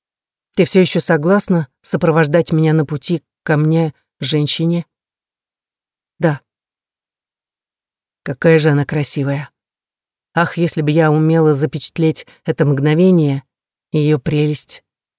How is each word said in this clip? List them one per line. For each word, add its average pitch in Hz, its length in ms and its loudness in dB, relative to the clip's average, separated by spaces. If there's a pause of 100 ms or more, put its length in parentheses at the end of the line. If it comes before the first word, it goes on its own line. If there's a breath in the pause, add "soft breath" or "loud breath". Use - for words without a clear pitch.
(560)
Ты 185 100 2
всё - 140 0
ещё 175 200 2
согласна 170 680 0 (140)
сопровождать 151 680 0
меня 160 220 2
на 156 120 2
пути 151 380 -6 (200)
ко 156 140 0
мне, 156 360 0 (260)
женщине?» 160 680 -2 (1300)
«Да». 151 220 -2 (1800)
«Какая 160 360 2
же 156 100 2
она 143 160 0
красивая. 143 640 -6 (840)
Ах, 165 240 -2
если 165 240 -2
бы 147 80 -2
я 156 220 2
умела 156 420 2
запечатлеть 151 720 -4 (180 soft breath)
это 160 220 -2
мгновение, 151 800 2 (480)
её 151 280 0
прелесть, 151 640 -4 (360)